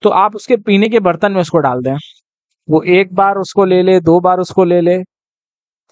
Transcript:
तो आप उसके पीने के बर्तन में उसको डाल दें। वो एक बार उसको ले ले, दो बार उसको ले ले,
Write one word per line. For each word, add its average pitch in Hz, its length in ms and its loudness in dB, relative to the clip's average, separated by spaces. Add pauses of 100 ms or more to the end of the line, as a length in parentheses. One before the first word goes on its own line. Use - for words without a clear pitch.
तो 208 80 2
आप 208 240 0
उसके 233 240 -2
पीने 208 300 0
के 226 120 0
बर्तन 185 300 -2
में 190 100 -2
उसको 165 180 -2
डाल 127 240 -2
दें। 131 120 -4 (720)
वो 156 160 2
एक 185 320 0
बार 196 220 0
उसको 196 280 -2
ले 185 180 2
ले, 185 180 2
दो 165 180 2
बार 180 200 0
उसको 185 260 -2
ले 175 160 0
ले, 175 160 0 (960)